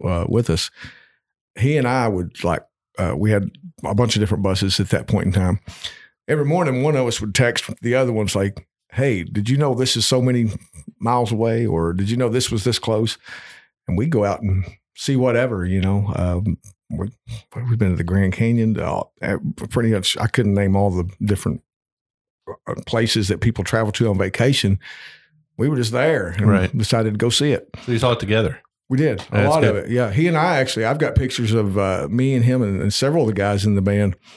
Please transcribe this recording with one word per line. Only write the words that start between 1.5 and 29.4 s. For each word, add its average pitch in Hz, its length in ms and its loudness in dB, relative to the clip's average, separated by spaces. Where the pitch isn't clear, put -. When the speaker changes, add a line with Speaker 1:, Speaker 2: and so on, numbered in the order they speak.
Speaker 1:
he 139 180 2
and 127 100 0
I 123 220 0
would, 90 340 -4
like, 85 200 0
uh, 87 160 -2
we 101 160 2
had 101 200 2
a 101 100 -4
bunch 110 220 2
of 104 40 0
different 101 220 0
buses 98 380 0
at 98 80 -2
that - 180 -2
point 92 200 0
in 95 60 0
time. 92 280 2
Every 147 180 0
morning, 147 360 0
one 151 140 2
of 127 100 2
us 113 140 -2
would 107 140 -6
text - 340 2
the 117 120 0
other 131 180 2
one's 107 220 -2
like, 101 320 -2
"Hey, 123 300 0
did 104 280 -4
you 139 80 2
know 143 160 2
this 127 240 0
is 110 80 0
so 127 160 2
many 123 280 2
miles 117 340 0
away?" 113 340 0
Or, 82 260 0
"Did 98 160 -2
you 117 80 -2
know 123 140 0
this 120 200 0
was 110 140 -2
this 120 140 0
close?" 110 400 -2
And 90 120 -2
we 127 80 0
go 123 180 2
out 98 160 -2
and 95 240 0
see 139 220 -2
whatever, 120 500 0
you 95 160 0
know. 101 340 0
Um, 90 400 0
we, 85 180 -6
we've 113 100 0
been 98 120 2
to 85 60 0
the 82 80 -2
Grand 95 280 2
Canyon, 113 480 0
uh, - 220 -2
uh, 95 160 -2
pretty 113 220 0
much, 95 280 0
I 110 100 0
couldn't 101 260 2
name 98 220 2
all 101 140 2
the 90 200 -2
different, 98 380 -2
uh, - 260 -12
places 113 420 0
that 98 120 -2
people 113 240 -2
travel 110 280 -2
to 113 160 0
on 95 100 0
vacation. 98 600 0
We 139 100 0
were 151 80 0
just 117 160 -2
there 123 360 0
and 101 200 0
Speaker 2:
Right. 95 300 2
Speaker 1:
decided 110 360 0
to 104 40 -4
go 117 120 0
see 143 220 2
it. - 160 -4
Speaker 2:
So 123 80 -4
you 113 60 0
saw 123 140 2
it 120 80 -2
together? 107 400 0
Speaker 1:
We - 100 0
did. 139 220 0
A - 120 -14
Speaker 2:
That's 107 160 4